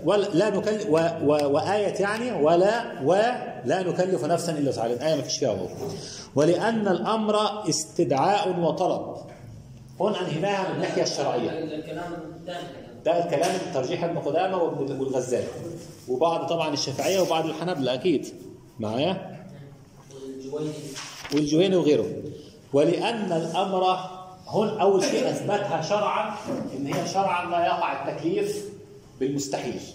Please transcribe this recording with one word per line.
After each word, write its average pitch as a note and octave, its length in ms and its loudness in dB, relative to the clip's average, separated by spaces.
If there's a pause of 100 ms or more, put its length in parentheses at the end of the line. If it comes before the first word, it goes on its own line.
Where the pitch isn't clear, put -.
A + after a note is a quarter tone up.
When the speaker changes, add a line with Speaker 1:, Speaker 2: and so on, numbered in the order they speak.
Speaker 1:
ولا F#3+ 460 4
نكل-، G3 400 0
و-، D3+ 60 6 (280)
و-، C#3+ 300 4
وآية F3+ 480 2
يعني، A3 300 0
ولا، F3+ 720 4
ولا F#3+ 760 2
نكلف F3+ 420 0
نفسًا E3 280 0
إلا C#3+ 160 0
وسعها، A2+ 180 0
الآية B2 280 0
ما C#3+ 80 0
فيش - 160 -6
فيها B2+ 120 2
واو. F#2 180 -2 (680)
ولأن F3+ 540 4
الأمر G#3 800 2
استدعاء E3+ 920 2
وطلب. D#3+ 560 0 (840)
هون G3+ 140 2
أنهيناها F3+ 540 -2
من D3 60 -2
الناحية F3 280 0
الشرعية. B2 480 0
Speaker 2:
الكلام D#3+ 600 -6 (280)
الثاني. - 260 -8 (380)
Speaker 1:
ده E3+ 200 2
الكلام F#3 260 2 (240)
ترجيح E3+ 300 -2
ابن E3 140 -2
قدامة E3 380 0
وابن، C#3 440 -2
والغزالي. B2+ 460 0 (600)
وبعض E3 380 2
طبعًا E3 260 0
الشافعية C#3+ 480 0
وبعض E3 240 2
الحنابلة D#3 500 -2
أكيد. C#3 320 2 (540)
معايا؟ B2+ 600 -2 (760)
Speaker 2:
والجويني. C3+ 580 -8 (640)
Speaker 1:
والجويني D#3 420 4
وغيره. C#3+ 300 4 (680)
ولأن F3+ 600 2
الأمر، F#3 640 2 (500)
هون G3+ 220 0
أول F#3+ 360 4
شيء - 260 2
أثبتها E3+ 520 -2
شرعًا، - 520 0 (420)
إن C#3 100 -4
هي E3 220 -2
شرعًا F3 420 0
لا E3+ 160 2
يقع E3+ 420 0
التكليف - 600 -2 (520)
بالمستحيل. C#3 600 -2 (140)